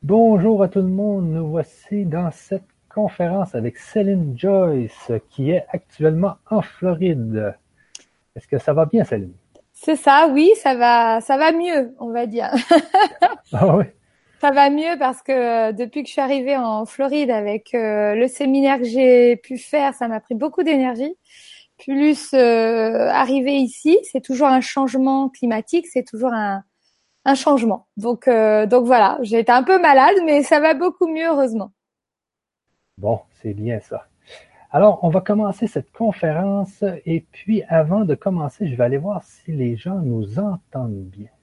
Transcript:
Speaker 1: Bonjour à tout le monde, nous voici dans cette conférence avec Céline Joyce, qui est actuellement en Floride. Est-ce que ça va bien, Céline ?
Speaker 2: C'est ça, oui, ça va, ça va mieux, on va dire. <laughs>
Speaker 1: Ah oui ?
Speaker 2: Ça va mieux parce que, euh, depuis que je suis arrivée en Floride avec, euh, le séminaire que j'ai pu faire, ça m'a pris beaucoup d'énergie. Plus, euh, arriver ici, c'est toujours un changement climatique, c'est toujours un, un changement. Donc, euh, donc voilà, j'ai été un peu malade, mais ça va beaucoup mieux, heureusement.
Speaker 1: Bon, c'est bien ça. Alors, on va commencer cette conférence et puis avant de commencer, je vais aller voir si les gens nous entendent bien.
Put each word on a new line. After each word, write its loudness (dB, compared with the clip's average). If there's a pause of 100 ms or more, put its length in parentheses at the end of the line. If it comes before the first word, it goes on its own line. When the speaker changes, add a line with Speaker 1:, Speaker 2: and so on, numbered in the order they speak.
Speaker 1:
Bonjour 4
à 0
tout -4
le 0
monde, -4
nous -6
voici -6
dans -4
cette -10 (240)
conférence -4
avec -6
Céline -2
Joyce, -2 (160)
qui -6
est -2
actuellement -2 (120)
en 0
Floride. -4 (800)
Est-ce -18
que -2
ça -2
va 2
bien, 0
Céline ? -8 (400)
Speaker 2:
C'est -4
ça, 4
oui, 4
ça -2
va, 2
ça -2
va 2
mieux, -2
on -10
va -4
dire. -6 (520)
<laughs> -2
Speaker 1:
Ah 2
oui ? 2 (560)
Speaker 2:
Ça 2
va 4
mieux -2
parce -4
que, 0
euh, -4
depuis -8
que -18
je -18
suis -2
arrivée -2
en -4
Floride -2
avec, -4
euh, -2
le 0
séminaire 0
que -4
j'ai 4
pu -12
faire, -2
ça -8
m'a -6
pris -10
beaucoup -4
d'énergie. -2 (580)
Plus, -2
euh, 2
arriver 0
ici, 2
c'est -6
toujours 0
un 4
changement -2
climatique, -4
c'est -4
toujours -6
un, -4 (600)
un 4
changement. 0 (100)
Donc, -4
euh, 4
donc 2
voilà, 4
j'ai -2
été 2
un 6
peu 4
malade, 6
mais 4
ça 4
va 2
beaucoup -2
mieux, -4
heureusement. -2 (1200)
Speaker 1:
Bon, -4 (120)
c'est -12
bien -6
ça. -14 (640)
Alors, 4
on 0
va 0
commencer -2
cette -8
conférence -4 (220)
et -4
puis -4
avant 0
de 0
commencer, -6
je -6
vais 0
aller -2
voir -6
si -16
les -4
gens -8
nous -6
entendent -8
bien. -18 (140)